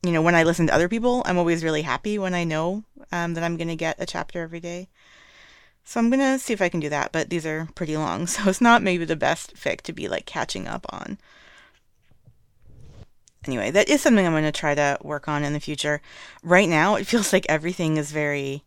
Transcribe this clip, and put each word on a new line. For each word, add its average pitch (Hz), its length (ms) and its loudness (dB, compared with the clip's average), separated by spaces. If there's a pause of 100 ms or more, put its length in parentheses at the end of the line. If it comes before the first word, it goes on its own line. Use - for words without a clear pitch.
you 180 80 0
know, 160 100 2
when 170 140 4
I 165 80 6
listen 165 240 4
to - 60 2
other 170 160 4
people, 240 360 0
I'm 180 120 0
always 170 260 2
really 156 200 0
happy 170 340 -2
when 185 160 -2
I 175 100 -2
know, 170 400 -2 (280)
um, 170 240 -4
that 165 80 -4
I'm 170 140 -2
gonna 165 180 -4
get 160 260 -4
a 175 40 -4
chapter 170 360 -8
every 165 180 -10
day. 175 300 -12 (960)
So - 160 -6
I'm 233 100 4
gonna 269 300 4
see - 140 -4
if 196 80 -2
I 175 80 4
can 175 100 -2
do 147 100 -2
that, 143 220 -2
but 160 180 -2
these 170 160 -4
are 160 300 -6
pretty 156 220 -4
long, 143 300 -2
<laughs> - 0 -
so 202 220 0
it's 196 120 0
not 240 200 8
maybe 180 240 0
the 160 100 -2
best 147 400 -2
fic - 260 -6
to - 120 -10
be, - 140 -8
like, - 180 -6
catching - 420 -6
up - 220 -10
on. - 300 -12 (2250)
Anyway, 120 240 -2
that 202 180 2
is 285 120 4
something 220 240 6
I'm 165 80 2
gonna 156 180 2
try 147 240 -2
to 143 280 0
work 147 240 -8
on 147 160 -2
in 143 100 -2
the 147 60 -4
future. 147 420 -4 (420)
Right 180 260 4
now, 175 260 4
it 196 120 -2
feels 226 240 2
like 180 160 4
everything 156 500 0
is 147 140 -4
very 143 560 -4